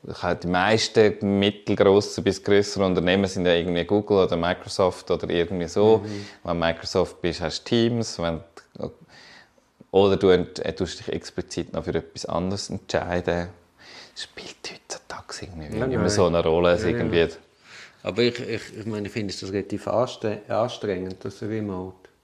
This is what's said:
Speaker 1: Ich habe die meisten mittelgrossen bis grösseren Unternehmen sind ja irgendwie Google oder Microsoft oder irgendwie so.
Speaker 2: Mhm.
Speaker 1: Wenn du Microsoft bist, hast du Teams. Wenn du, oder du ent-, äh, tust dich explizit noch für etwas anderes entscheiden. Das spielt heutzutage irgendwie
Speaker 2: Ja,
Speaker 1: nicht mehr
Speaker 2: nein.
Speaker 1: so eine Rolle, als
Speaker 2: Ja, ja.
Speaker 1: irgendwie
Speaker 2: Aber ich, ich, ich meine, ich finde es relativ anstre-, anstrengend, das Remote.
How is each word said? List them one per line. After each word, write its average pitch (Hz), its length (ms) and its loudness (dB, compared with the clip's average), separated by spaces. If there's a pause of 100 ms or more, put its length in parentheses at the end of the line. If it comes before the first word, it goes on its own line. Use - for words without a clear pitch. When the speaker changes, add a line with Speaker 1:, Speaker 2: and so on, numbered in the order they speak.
Speaker 1:
Ich - 140 -10
habe 87 140 0
die - 100 -10
meisten 101 920 2
mittelgrossen 101 800 4
bis 95 200 0
grösseren 101 440 2
Unternehmen 90 400 2
sind 92 180 -4
ja 87 100 6
irgendwie 85 300 0
Google 101 400 2
oder 87 120 0
Microsoft 90 760 -2
oder 82 180 -2
irgendwie 85 380 -2
so. 107 320 4
Speaker 2:
Mhm. 104 280 -8 (180)
Speaker 1:
Wenn 87 160 -2
du 82 60 0
Microsoft - 540 -2
bist, 85 200 -4
hast 80 220 -6
du - 20 -20
Teams. 117 560 0
Wenn 85 200 -2 (340)
du, - 180 -10 (960)
oder 98 260 6
du 98 120 4
ent-, 90 320 4
äh, - 140 -4
tust - 260 -6
dich - 80 -12
explizit - 640 -8
noch 80 120 -6
für 87 100 -4
etwas - 320 -8
anderes 92 440 -4
entscheiden. 87 760 -4 (680)
Das - 80 -16
spielt - 340 -18 (140)
heutzutage - 760 -14
irgendwie 85 320 -8
Speaker 2:
Ja, 123 80 0
Speaker 1:
nicht - 20 -2
mehr 123 100 -2
Speaker 2:
nein. 90 100 2
Speaker 1:
so 104 180 4
eine 85 160 4
Rolle, 82 280 4
als 87 120 4
Speaker 2:
Ja, 87 80 0
ja. 117 80 0
Speaker 1:
irgendwie 82 300 2 (720)
Speaker 2:
Aber 95 200 -2
ich, 120 160 0
ich, 107 400 -8
ich 104 80 -10
meine, 104 220 -6
ich - 40 -12
finde 101 220 -6
es 95 180 -10
relativ 98 360 -4
anstre-, 107 600 -2
anstrengend, 101 760 -4
das - 180 -12
Remote. 101 680 -8 (160)